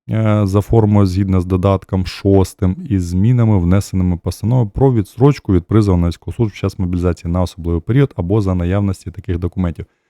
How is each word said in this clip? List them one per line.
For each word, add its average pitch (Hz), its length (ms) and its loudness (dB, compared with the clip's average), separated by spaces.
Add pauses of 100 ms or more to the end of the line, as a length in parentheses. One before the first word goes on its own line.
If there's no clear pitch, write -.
е, 110 340 0
за 98 180 0
формою 104 440 2
згідно 95 360 0
з 87 40 -4
додатком 92 600 0
шостим 95 680 0 (140)
із 95 140 0
змінами, 107 560 2
внесеними 90 580 0
постановою 107 520 -2
про 131 240 2
відстрочку 117 600 0
від 87 100 2
призову 101 340 2
на 87 100 2
військову - 280 -8
службу 110 160 -2
під - 60 -20
час - 220 -6
мобілізації 87 540 -2
на 90 80 0
особливий 85 400 -4
період 135 340 0
або 95 260 -2
за 95 140 -2
наявності 92 560 -2
таких 87 280 -6
документів. 87 460 -4 (240)